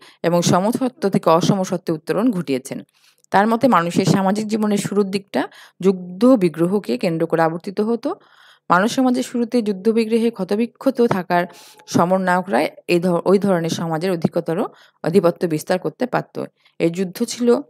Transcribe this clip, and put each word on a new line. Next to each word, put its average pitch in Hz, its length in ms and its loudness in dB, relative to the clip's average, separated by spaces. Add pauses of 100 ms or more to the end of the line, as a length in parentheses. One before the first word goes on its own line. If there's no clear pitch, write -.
(220)
এবং 175 200 2
সমসত্ব 202 640 0
থেকে 190 220 2
অসমসত্বে 175 640 0
উত্তরণ 170 380 -2
ঘটিয়েছেন। 139 520 -6 (480)
তার 196 160 4
মতে 233 220 2
মানুষের 175 360 2
সামাজিক 196 420 2
জীবনের 208 320 -2
শুরুর 196 320 -2
দিকটা 202 380 -6 (320)
যুদ্ধ 180 460 -2
বিগ্রহকে 190 720 2
কেন্দ্র 165 280 -2
করে 165 160 0
আবর্তিত 175 380 -2
হতো। 233 360 -4 (540)
মানব 180 160 4
সমাজের 254 360 0
শুরুতে 240 400 -2
যুদ্ধ 202 260 -2
বিগ্রহে 226 420 0
ক্ষতবিক্ষত 226 720 -2
থাকার 180 440 0 (400)
সমন্বয়করা 185 760 0
এই - 380 -2
ধ-, 175 240 0
ওই 196 140 4
ধরনের 180 320 2
সমাজের 165 400 -2
অধিকতর 170 580 -2 (340)
আধিপত্য 170 440 2
বিস্তার 165 320 -2
করতে 175 280 -6
পারত। 156 380 -6 (340)
এই 170 120 0
যুদ্ধ 185 340 -6
ছিল 240 320 0 (140)